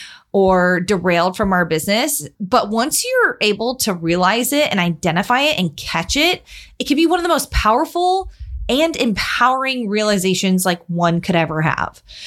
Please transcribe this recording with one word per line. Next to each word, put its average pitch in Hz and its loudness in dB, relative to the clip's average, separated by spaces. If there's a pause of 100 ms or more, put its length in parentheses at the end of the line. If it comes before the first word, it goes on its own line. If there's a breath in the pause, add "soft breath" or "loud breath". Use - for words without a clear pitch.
(320 loud breath)
or 185 4
derailed 180 0
from 202 0
our 180 2
business. 190 -2 (100)
But 202 0
once 226 -2
you're 494 0
able 220 0
to 220 -2
realize 180 0
it 294 2
and 196 0
identify 175 0
it - 0
and 175 -4
catch - -6
it, 339 0 (360 loud breath)
it 247 -6
can 277 2
be 330 4
one 349 2
of 339 -4
the 339 0
most 294 -2
powerful 349 0 (380 loud breath)
and 302 0
empowering 254 -2
realizations, 190 0
like, 175 -2
one 170 0
could 180 -2
ever 156 0
have. - -2 (240 loud breath)